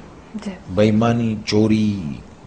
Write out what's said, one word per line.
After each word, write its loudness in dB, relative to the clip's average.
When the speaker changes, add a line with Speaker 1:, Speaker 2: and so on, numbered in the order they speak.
Speaker 1:
जी। -12
Speaker 2:
बेईमानी, 2
चोरी, 0